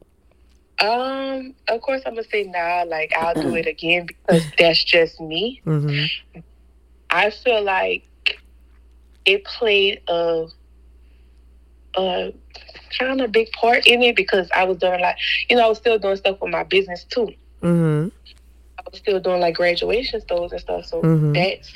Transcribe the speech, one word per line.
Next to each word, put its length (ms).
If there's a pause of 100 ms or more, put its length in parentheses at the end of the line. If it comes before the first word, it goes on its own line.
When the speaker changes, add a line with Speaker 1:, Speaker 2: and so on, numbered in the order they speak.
(880)
Speaker 1:
Um, 680 (140)
of 120
course, 240
I'm 80
gonna 160
say, 140
"Nah, 400
like, 340
I'll 160
do 220
it 120
Speaker 2:
<clears throat> 80
Speaker 1:
again," 300
because 380 (160)
that's 240
just 360
me. 460
Speaker 2:
Mm-hmm. 760 (680)
Speaker 1:
I 220
feel 320
like 420 (1200)
it 200
played 640
a, 380 (1500)
a 360 (640)
kind 220
of 100
big 220
part 340
in 160
it 120
because 400
I 100
was 120
doing 220
a 40
lot. 120 (340)
You 60
know, 100
I 40
was 100
still 180
doing 180
stuff 260
with 100
my 120
business, 420
too. 280 (300)
Speaker 2:
Mm-hmm. 460 (720)
Speaker 1:
I 100
was 100
still 200
doing, 220
like, 140
graduation 640
stores 300
and 100
stuff, 240
so 180
Speaker 2:
Mm-hmm. 300
Speaker 1:
that's, 420